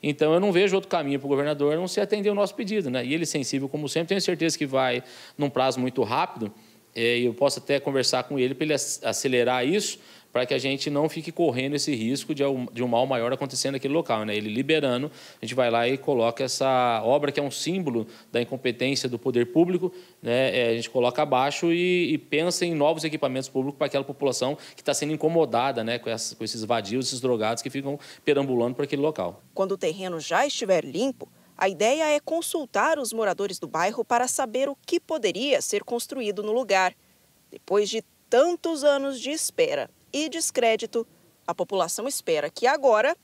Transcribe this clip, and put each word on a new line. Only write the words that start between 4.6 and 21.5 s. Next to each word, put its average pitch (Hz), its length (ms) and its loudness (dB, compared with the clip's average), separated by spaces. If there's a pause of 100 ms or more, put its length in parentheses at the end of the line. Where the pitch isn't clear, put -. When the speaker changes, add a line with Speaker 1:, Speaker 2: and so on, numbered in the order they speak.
Speaker 1:
vai 131 360 0 (320)
num 143 140 0
prazo 127 300 2
muito 127 240 0
rápido, 117 500 -2 (420)
é, 117 220 2
e 123 80 2
eu 117 80 2
posso 139 240 2
até 139 220 0
conversar 131 460 0
com 143 120 -4
ele 127 160 2
pra 143 120 -2
ele 151 100 0
ac-, - 280 -4
acelerar 123 640 2
isso, 196 320 0 (320)
pra 123 160 0
que 143 80 -2
a 131 40 2
gente 135 320 -2
não 147 200 2
fique 165 200 -8
correndo 143 460 0
esse 143 180 -2
risco 127 400 -2
de 139 80 -2
al-, 131 300 0
de 117 100 -6
um 123 60 0
mal 120 180 2
maior 127 280 0
acontecendo 139 400 -4
naquele 135 200 -4
local, 127 300 0
né? 107 120 -2
Ele 107 140 -2
liberando, 135 600 0 (300)
a 113 40 -10
gente 113 100 -8
vai 123 140 4
lá 117 180 2
e 135 100 0
coloca 123 440 0
essa 127 640 2
obra 143 300 2
que 147 60 0
é 147 40 0
um 135 80 -4
símbolo 147 560 -2 (240)
da 120 100 2
incompetência 131 680 -2
do 120 100 -4
poder 120 320 0
público, 180 400 2 (300)
né? 120 360 2
É, 120 120 2
a 117 40 2
gente 117 160 -4
coloca 123 320 2
abaixo 143 500 2